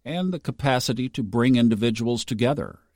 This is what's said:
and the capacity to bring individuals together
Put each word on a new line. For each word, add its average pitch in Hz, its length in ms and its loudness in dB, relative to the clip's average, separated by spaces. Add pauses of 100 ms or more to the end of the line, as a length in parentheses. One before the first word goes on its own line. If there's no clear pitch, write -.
and 180 280 -4
the 160 60 -8
capacity 127 680 -2
to 135 120 -8
bring 120 360 4
individuals 117 640 2
together 113 560 -2 (160)